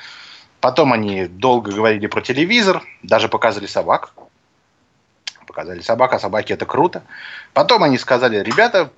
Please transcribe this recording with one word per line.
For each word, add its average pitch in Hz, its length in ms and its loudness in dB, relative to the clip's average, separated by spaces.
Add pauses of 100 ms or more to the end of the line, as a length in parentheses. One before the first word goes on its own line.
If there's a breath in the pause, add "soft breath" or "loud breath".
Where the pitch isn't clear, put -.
(600 loud breath)
потом 131 320 4
они 101 340 -2
долго 101 460 0
говорили 107 340 0
про 107 140 -4
телевизор, 175 640 0 (200)
даже 110 260 2
показали 107 380 -2
собак. 95 460 -2 (1300)
Показали 87 340 -12
собак, 120 320 0
а 110 80 0
собаки — 104 340 -4
это 95 100 -6
круто. 170 380 -2 (520 loud breath)
Потом 208 280 4
они 135 160 4
сказали: 120 420 0
Ребята, 165 580 0